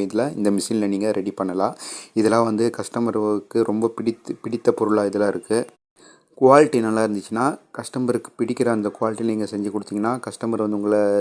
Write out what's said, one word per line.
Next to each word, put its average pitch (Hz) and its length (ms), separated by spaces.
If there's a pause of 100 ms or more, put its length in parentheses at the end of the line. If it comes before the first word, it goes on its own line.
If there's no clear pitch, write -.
இதுல, 107 180 (140)
இந்த 101 180
மிஷினில் 104 380
நீங்க 104 140 (100)
ரெடி 95 200
பண்ணலாம். 95 380 (420)
இதெல்லாம் 113 300
வந்து 110 180 (120)
கஸ்டமருக்கு 107 920
ரொம்ப 110 180 (100)
பிடித்து, 113 340 (100)
பிடித்த 117 280 (100)
பொருளா 107 300
இதெல்லாம் 101 240
இருக்கு. 107 240 (800)
குவாலிட்டி 135 460
நல்லா 110 200
இருந்துச்சுன்னா, 110 380 (340)
கஸ்டமருக்கு 123 520 (100)
பிடிக்கிற 120 360
அந்த 104 200
குவாலிட்டியில் 110 380
நீங்க 107 180
செஞ்சு 104 220
கொடுத்தீங்கன்னா, 104 400 (120)
கஸ்டமர் 110 380
வந்து 104 160
உங்களை 104 220 (200)